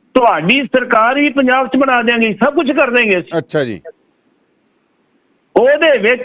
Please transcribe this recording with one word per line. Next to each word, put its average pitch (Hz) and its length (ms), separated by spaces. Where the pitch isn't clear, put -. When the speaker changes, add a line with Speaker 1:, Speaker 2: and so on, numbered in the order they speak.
Speaker 1:
ਤੁਹਾਡੀ 220 500
ਸਰਕਾਰ 247 520
ਵੀ 294 140
ਪੰਜਾਬ 262 380
'ਚ 254 100
ਬਣਾ 262 240
ਦਿਆਂਗੇ, 226 440
ਸਭ 285 80
ਕੁਝ 294 180
ਕਰ 269 200
ਦਿਆਂਗੇ 220 280
ਅਸੀਂ। 165 180
Speaker 2:
ਅੱਛਾ 151 260
ਜੀ। 107 180
Speaker 1:
ਉਹਦੇ 294 400
ਵਿੱਚ 240 280